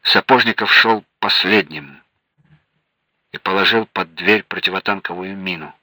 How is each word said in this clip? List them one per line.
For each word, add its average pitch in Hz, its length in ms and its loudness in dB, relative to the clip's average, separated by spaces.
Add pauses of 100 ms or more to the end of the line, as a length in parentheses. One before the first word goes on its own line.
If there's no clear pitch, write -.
Сапожников 110 680 2
шёл 110 320 4 (160)
последним 82 800 -2 (1300)
и - 80 -14
положил 98 480 0
под 85 260 -6
дверь 95 300 2
противотанковую 95 920 -6
мину. 87 480 -10